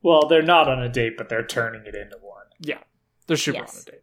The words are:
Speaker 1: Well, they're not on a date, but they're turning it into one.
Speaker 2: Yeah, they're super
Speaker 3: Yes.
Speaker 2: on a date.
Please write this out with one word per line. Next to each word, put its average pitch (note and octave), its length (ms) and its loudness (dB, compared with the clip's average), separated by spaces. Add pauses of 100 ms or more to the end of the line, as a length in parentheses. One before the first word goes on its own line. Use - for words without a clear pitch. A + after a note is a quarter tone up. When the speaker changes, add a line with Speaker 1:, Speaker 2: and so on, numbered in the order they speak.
Speaker 1:
Well, D3+ 260 4
they're D#3+ 140 4
not D#3+ 260 4
on B2+ 120 -2
a A#2+ 80 -6
date, A#2 280 -2
but A2 120 -12
they're A2+ 180 -4
turning A2+ 400 -6
it G#2 100 -14
into G2+ 240 -16
one. G2+ 240 -20 (160)
Speaker 2:
Yeah, D3 180 -10 (480)
they're D#3+ 100 -2
super C#3+ 220 -4
Speaker 3:
Yes. - 160 -16
Speaker 2:
on - 80 -20
a - 80 -20
date. - 120 -20